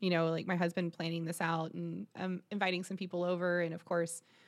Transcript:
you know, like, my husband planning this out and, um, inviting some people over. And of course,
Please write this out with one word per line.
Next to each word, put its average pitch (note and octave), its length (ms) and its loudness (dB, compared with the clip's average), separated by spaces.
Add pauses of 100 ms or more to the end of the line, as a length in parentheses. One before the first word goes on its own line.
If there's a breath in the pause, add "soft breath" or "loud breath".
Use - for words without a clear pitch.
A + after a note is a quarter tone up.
you F#3 100 2
know, E3 200 4
like, E3 160 -2
my F3+ 100 2
husband E3+ 360 2
planning E3 320 -2
this E3+ 160 -4
out E3 320 0
and, E3+ 340 -6 (100)
um, F#3 340 -4
inviting F#3 340 0
some F#3+ 120 -6
people F3+ 280 -2
over. F3 360 2
And E3 140 0
of E3+ 100 -10
course, E3+ 380 0 (260 soft breath)